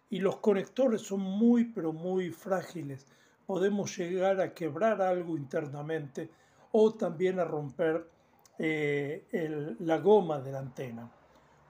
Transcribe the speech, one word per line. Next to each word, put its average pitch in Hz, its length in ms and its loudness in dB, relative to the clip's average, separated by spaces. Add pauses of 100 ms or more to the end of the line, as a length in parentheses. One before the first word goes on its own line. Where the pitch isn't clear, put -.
(100)
y 180 100 -4
los 185 160 2
conectores 214 680 2
son 196 200 -4
muy, 233 420 4
pero 165 280 -4
muy 180 380 -2
frágiles. 160 760 -6 (420)
Podemos 202 520 0
llegar 185 420 2
a 180 140 0
quebrar 185 480 0
algo 180 340 0
internamente 147 920 -6 (400)
o 214 240 4
también 185 460 0
a 170 40 2
romper, 156 600 -2 (540)
eh, 151 720 -2
el, 156 480 -4
la 160 180 2
goma 165 420 4
de 135 120 -8
la 135 80 -6
antena. 120 500 -10 (600)